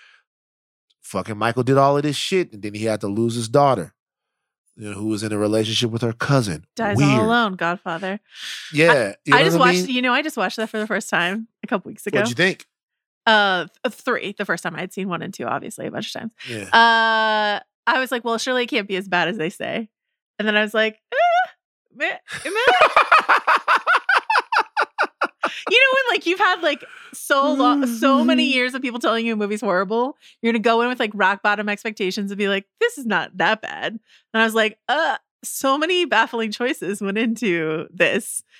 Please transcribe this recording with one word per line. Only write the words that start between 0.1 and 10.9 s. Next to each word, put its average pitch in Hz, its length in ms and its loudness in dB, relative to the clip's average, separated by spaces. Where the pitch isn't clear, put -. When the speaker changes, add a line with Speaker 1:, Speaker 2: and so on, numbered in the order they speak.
Speaker 1:
Fucking 104 360 -8
Michael 117 240 0
did 135 160 2
all 139 180 4
of 147 60 0
this 147 140 -2
shit, - 360 -2
and 104 80 -16
then 104 140 -8
he 107 120 -4
had 107 160 -2
to 107 60 -4
lose 113 280 0
his 117 120 -4
daughter, 127 460 2
you 107 140 -12
know, 101 60 -10
who 104 100 -6
was 107 180 -2
in 107 80 -4
a 104 60 -2
relationship 107 520 0
with 113 120 -4
her 117 100 0
cousin. 110 540 0
Speaker 2:
Dies - 240 0
all 147 80 4
Speaker 1:
Weird. 214 140 4
Speaker 2:
alone, 220 320 2
Godfather. 180 680 -4
Speaker 1:
Yeah, 156 200 6
Speaker 2:
I, 110 220 2
Speaker 1:
you 143 80 0
know - 60 6
Speaker 2:
I - 60 6
just 165 140 4
Speaker 1:
what 254 100 6
I 180 40 6
Speaker 2:
watched, 180 140 2
Speaker 1:
mean? 254 100 -2
Speaker 2:
you 247 60 0
know, 254 100 2
I 269 100 0
just 302 140 -6
watched 180 220 -2
that 220 120 -4
for 220 80 -6
the 214 80 -4
first 196 240 -4